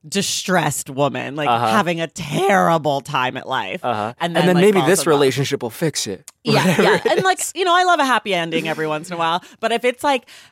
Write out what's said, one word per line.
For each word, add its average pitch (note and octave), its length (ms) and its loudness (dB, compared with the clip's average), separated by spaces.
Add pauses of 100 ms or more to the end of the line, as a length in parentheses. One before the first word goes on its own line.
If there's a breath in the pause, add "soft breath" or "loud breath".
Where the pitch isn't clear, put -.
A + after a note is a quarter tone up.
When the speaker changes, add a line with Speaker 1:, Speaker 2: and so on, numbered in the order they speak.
Speaker 1:
distressed E3 800 -2
woman, C3 460 -4
like, D3 140 -2
Speaker 2:
Uh-huh. A#2 180 2
Speaker 1:
having E3 320 0
a E3 80 -4
terrible E3 920 0
time B2+ 340 -4
at C3 100 -10
life. A2+ 380 -6
Speaker 2:
Uh-huh. A2 340 -4
Speaker 1:
And E3+ 120 -4
Speaker 2:
And E3+ 80 -6
Speaker 1:
then, F3 100 2
Speaker 2:
then F3+ 80 4
Speaker 1:
like, F3 60 4
Speaker 2:
maybe G3 180 6
Speaker 1:
falls D#3 80 2
Speaker 2:
this F#3 180 4
Speaker 1:
in F3 60 2
love. C#3+ 80 4
Speaker 2:
relationship C3+ 420 0
will A#2+ 80 -6
fix - 380 -4
it. G2 240 -12 (140)
Speaker 1:
Yeah, A3+ 80 2
Speaker 2:
<laughs> D3+ 120 2
Whatever F#3 180 4
Speaker 1:
yeah. G#3+ 120 4
Speaker 2:
it E3+ 120 -4
Speaker 1:
And, D#4 160 2
like, F#4 180 2
Speaker 2:
is. - 120 -6
Speaker 1:
you F4+ 120 -4
know, F4 100 2
I F4+ 80 4
love F4 160 2
a C#4+ 60 2
happy A3 280 0
ending E3 360 -2
every D#3 180 -4
once D3+ 220 -6
in F3+ 60 -8
a - 20 -8
while. E3 260 -2 (160 loud breath)
But A3 140 -2
if A#3 100 -2
it's, B3 180 -2
like, C#4 280 0 (220 loud breath)